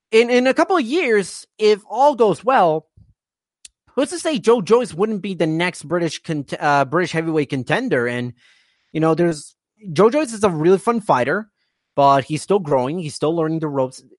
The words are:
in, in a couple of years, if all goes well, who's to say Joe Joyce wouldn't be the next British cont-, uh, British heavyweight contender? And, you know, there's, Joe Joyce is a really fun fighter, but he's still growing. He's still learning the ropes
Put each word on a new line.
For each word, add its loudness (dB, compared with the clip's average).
in, 4
in 4
a 4
couple 0
of 2
years, -2
if 2
all 2
goes 0
well, 2
who's 0
to -10
say -2
Joe 2
Joyce 2
wouldn't -2
be -6
the 0
next -2
British -4
cont-, -8
uh, 2
British -2
heavyweight -2
contender? -2
And, -6
you -6
know, 2
there's, -2
Joe 4
Joyce -2
is -10
a 4
really 2
fun -2
fighter, -2
but 4
he's -6
still 0
growing. -2
He's -10
still -2
learning -2
the -6
ropes -4